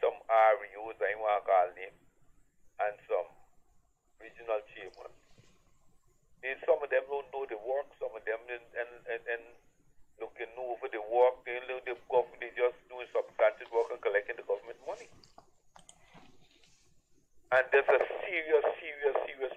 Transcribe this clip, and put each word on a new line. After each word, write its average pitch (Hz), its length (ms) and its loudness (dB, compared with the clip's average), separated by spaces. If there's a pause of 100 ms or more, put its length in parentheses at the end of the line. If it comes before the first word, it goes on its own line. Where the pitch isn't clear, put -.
some - 160 0 (100)
R 110 380 6
E 98 160 -16
Os, 110 180 -12
I 101 220 0
want 107 180 2
to 95 80 -4
call 90 300 6
name, 95 180 -14 (840)
and 104 160 -2 (100)
some 90 220 -2 (920)
regional 110 400 -4 (140)
chairman. 101 400 -16 (1300)
They, 131 140 -8 (100)
some 156 160 2
of 139 80 -8
them 131 160 2
don't 139 240 -8
know 135 160 -6
the 113 140 -8
work, 131 400 -4
some 131 100 -4
of 110 160 -14
them 113 140 -4 (100)
in, 120 80 -8 (160)
in, 120 140 -6 (180)
in, 117 140 -6 (160)
in 117 60 -10 (760)
looking 113 400 -10
over 127 320 -8
the 113 140 -8
work, 123 420 4
they, 123 220 -6
they, 127 180 -6
they, 123 80 -4 (160)
gov-, 123 320 2
they 120 160 -10
just 123 160 2 (160)
doing 123 240 -12
substantive 113 560 0
work 117 240 0
and 120 80 -14
collecting 104 320 0
the 101 140 -14
government 104 340 -4
money. 175 240 -12 (2500)
And 131 160 6
that's 139 160 6
a - 140 6 (260)
serious, 156 400 2 (160)
serious, 147 320 -2 (160)
serious 135 260 -8